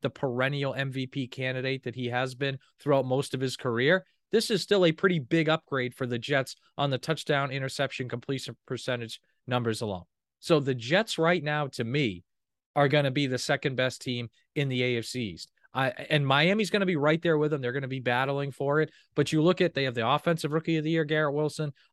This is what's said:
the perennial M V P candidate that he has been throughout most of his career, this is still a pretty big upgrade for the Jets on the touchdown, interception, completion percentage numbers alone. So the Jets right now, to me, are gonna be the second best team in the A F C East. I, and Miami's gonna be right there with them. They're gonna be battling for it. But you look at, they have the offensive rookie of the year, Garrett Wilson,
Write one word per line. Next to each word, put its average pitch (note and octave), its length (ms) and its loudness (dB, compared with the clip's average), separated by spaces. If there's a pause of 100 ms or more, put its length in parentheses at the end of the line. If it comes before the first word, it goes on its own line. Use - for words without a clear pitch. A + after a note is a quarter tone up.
the B2 80 -2
perennial C3+ 640 -2
M C3+ 180 -4
V C3+ 160 -4
P C3 200 -6
candidate C3 560 -4
that A#2 120 -8
he B2 120 -4
has B2+ 280 -2
been C3+ 240 -4 (200)
throughout C#3 260 2
most B2+ 280 -2
of C3 60 -4
his C3 160 -2
career, C3+ 500 0 (280)
this A3+ 180 2
is F#3+ 100 0
still F#3+ 240 4
a E3 60 6
pretty F3+ 280 2
big D3+ 280 0
upgrade C3+ 480 -2
for C3+ 100 -4
the A#2+ 140 -2
Jets C3+ 380 -2 (200)
on C#3+ 120 0
the C3 80 -2
touchdown, C#3+ 540 -2
interception, C3+ 580 -6
completion B2+ 480 -6 (100)
percentage A#2+ 540 -6 (260)
numbers A#2+ 320 0
alone. G2 240 -4 (380)
So D#3+ 180 4
the C3 160 0
Jets D3 420 0
right E3 240 2
now, D3+ 260 -2
to B2+ 180 -6
me, A2+ 400 -2 (500)
are C#3+ 140 6
gonna C#3+ 220 4
be C#3+ 160 0
the B2+ 100 -2
second C#3 400 -2
best B2+ 240 0
team A#2+ 280 -6 (260)
in C#3+ 120 0
the B2+ 160 0
A B2 140 2
F A2+ 80 -2
C B2+ 160 -6
East. F2+ 320 -8 (200)
I, C3 160 2 (200)
and D3 180 2
Miami's E3+ 420 4
gonna G3 160 2
be F3+ 120 0
right D3+ 240 2
there E3 160 2
with D3+ 140 2
them. D3 100 -2
They're B2 100 -2
gonna C3+ 160 -4
be C3 140 -6
battling C3+ 500 0
for C#3+ 300 0
it. D#3 100 -2 (240)
But C#3+ 160 2
you D#3 100 4
look F3+ 200 4
at, E3+ 120 2
they C#3 120 0
have B2+ 100 -2
the A2+ 100 0
offensive D3 460 0
rookie D#3+ 240 0
of D#3 80 0
the D#3 80 0
year, D#3+ 140 2
Garrett D3+ 280 0
Wilson, D3+ 380 -2 (220)